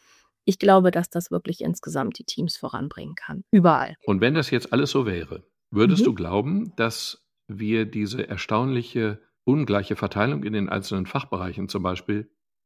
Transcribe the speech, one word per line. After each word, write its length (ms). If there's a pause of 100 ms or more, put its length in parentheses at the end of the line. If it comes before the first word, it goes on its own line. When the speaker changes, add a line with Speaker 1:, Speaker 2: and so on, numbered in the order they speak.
(440)
Speaker 1:
Ich 140
glaube, 320
dass 180
das 220
wirklich 300
insgesamt 580
die 40
Teams 340
voranbringen 580
kann, 360
überall. 440 (100)
Speaker 2:
Und 160
wenn 120
das 180
jetzt 220
alles 180
so 140
wäre, 440 (220)
würdest 300
Speaker 1:
Mhm. 40
Speaker 2:
du 80
glauben, 600
dass 500 (220)
wir 380
diese 420
erstaunliche, 920 (240)
ungleiche 500
Verteilung 480
in 100
den 160
einzelnen 360
Fachbereichen 640
zum 140
Beispiel 460 (360)